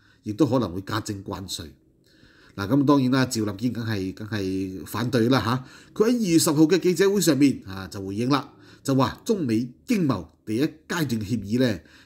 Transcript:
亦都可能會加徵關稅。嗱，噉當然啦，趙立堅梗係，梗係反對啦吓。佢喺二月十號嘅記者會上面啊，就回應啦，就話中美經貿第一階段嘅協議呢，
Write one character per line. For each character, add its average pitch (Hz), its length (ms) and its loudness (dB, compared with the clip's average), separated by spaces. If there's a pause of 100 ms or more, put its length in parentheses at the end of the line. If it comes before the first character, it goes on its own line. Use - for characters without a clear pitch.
(240)
亦 107 100 -8
都 143 140 2
可 127 100 0
能 95 160 -2
會 98 80 -8
加 104 180 -6
徵 101 240 -8
關 95 240 -10
稅。 82 220 -12 (840)
嗱， 98 120 -4
噉 135 180 4
當 143 160 6
然 127 100 2
啦， 135 140 4
趙 110 200 -2
立 104 60 -2
堅 110 200 -4
梗 113 140 -6
係， 95 280 -2
梗 110 140 -12
係 95 580 -4
反 117 240 -6
對 117 200 4
啦 127 120 2
吓。 123 240 -4 (280)
佢 220 160 2
喺 247 60 2
二 214 160 0
月 165 80 6
十 151 120 4
號 151 120 4
嘅 160 160 4
記 175 140 2
者 190 160 2
會 202 100 2
上 156 160 2
面 131 300 2
啊， 95 220 -10
就 104 120 -12
回 98 140 -8
應 120 160 -2
啦， 135 240 -2 (300)
就 139 100 -2
話 131 320 0
中 196 200 0
美 117 220 0 (200)
經 190 200 2
貿 95 200 -2 (180)
第 107 120 -4
一 131 40 -2
階 156 80 0 (180)
段 165 220 -4
嘅 110 140 -4
協 107 160 -4
議 104 200 -2
呢， 110 200 0 (260)